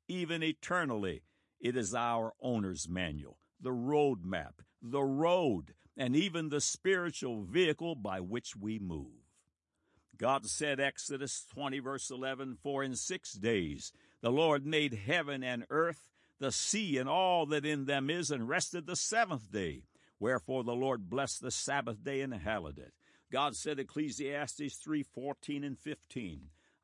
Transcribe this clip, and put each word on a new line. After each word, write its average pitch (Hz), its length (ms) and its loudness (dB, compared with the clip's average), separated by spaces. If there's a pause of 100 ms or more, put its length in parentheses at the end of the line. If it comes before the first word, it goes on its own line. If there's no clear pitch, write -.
even 170 340 -2
eternally. 139 800 0 (380)
It 123 160 2
is 107 180 0
our 117 460 0
owner's 101 480 -2
manual, 76 500 -4 (220)
the 127 100 -2
roadmap, 120 920 2 (160)
the 127 220 -2
road, 139 720 4 (220)
and 127 200 2
even 165 320 2
the 143 120 0
spiritual 165 840 0
vehicle 160 500 2
by 98 260 -2
which 101 360 -4
we 107 240 -4
move. 80 400 -6 (960)
God 120 300 2
said, 143 340 0
Exodus 139 640 -2
twenty, 135 360 -4
verse 135 300 -4
eleven, 131 460 -4
"For 139 260 -2
in 131 140 -2
six - 380 -6
days 95 580 0 (280)
the 117 100 2
Lord 147 340 4
made 151 300 2
heaven 139 480 0
and 123 260 -2
earth, 165 400 0 (300)
the 135 140 0
sea 196 460 2
and 131 100 0
all 175 380 6
that 147 200 2
in 147 180 0
them 135 240 2
is, 160 220 0
and 120 180 0
rested 170 380 0
the 175 100 -4
seventh 170 540 0
day. 85 340 -2 (360)
Wherefore 127 420 0
the 120 120 -2
Lord 120 360 0
blessed 131 300 -2
the 127 100 -6
Sabbath 123 540 -2
day 139 160 -2
and 135 120 -2
hallowed 87 460 -4
it." 64 160 -16 (400)
God 139 220 2
said, 147 240 -4
Ecclesiastes 143 960 -4
three 151 260 -2
fourteen 143 600 -6
and 139 120 -4
fifteen, 87 760 -10 (340)